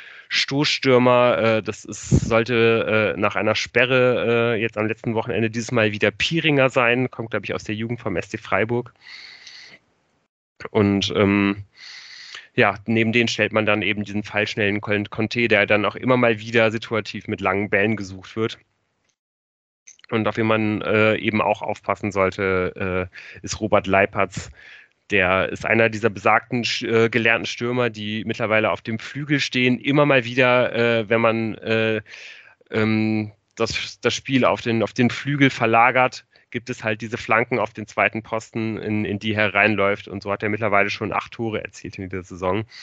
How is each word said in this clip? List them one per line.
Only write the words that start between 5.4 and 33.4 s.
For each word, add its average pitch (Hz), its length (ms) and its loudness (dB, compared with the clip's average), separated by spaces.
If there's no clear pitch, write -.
dieses 113 200 -8
Mal 110 200 2
wieder 104 180 2
Pieringer 147 600 2
sein. 123 420 2
Kommt, 113 180 -10
glaub 104 140 -4
ich, 107 100 -6
aus - 100 -6
der 110 120 -6
Jugend 117 260 -6
vom 98 140 -6
S 85 140 -6
C 110 100 -8
Freiburg. 117 520 -2
Und, 101 440 2
ähm, 101 420 2
ja, 107 180 4
neben 113 240 2
den 117 160 4
stellt 107 260 0
man 107 140 0
dann 104 160 0
eben 104 200 -2
diesen 101 200 -6
fallschnellen 104 580 -2
Con-, 104 300 -2
Conte, 113 360 -2
der 104 200 4
dann 104 180 2
auch 95 100 -2
immer 123 220 2
mal 117 220 2
wieder 113 320 2
situativ 107 560 -6
mit 104 120 -4
langen 98 300 0
Bällen 104 280 2
gesucht 95 380 -14
wird. 110 220 -4
Und 107 180 -2
auf 104 80 -4
den 113 120 0
man, 107 340 0
äh, 107 360 2
eben 107 220 -2
auch 104 220 0
aufpassen 104 500 -4
sollte, 92 1000 -2
äh, - 340 -18
ist - 160 -10
Robert 98 240 2
Leipertz. 98 640 0
Der 92 380 2
ist - 180 -6
einer 113 220 4
dieser 110 200 -2
besagten 110 540 0
Sch-, - 240 -4
äh, 113 240 4
gelernten 113 340 0
Stürmer, 123 460 -4
die 107 340 -8
mittlerweile 110 460 0
auf 90 100 -4
dem 113 160 -6
Flügel 143 420 -4
stehen. 127 400 0
Immer 143 280 2
mal 135 180 2
wieder, 123 480 2
äh, 117 340 0
wenn 113 140 2
man, 113 380 0
äh, 110 420 0
ähm, 110 600 0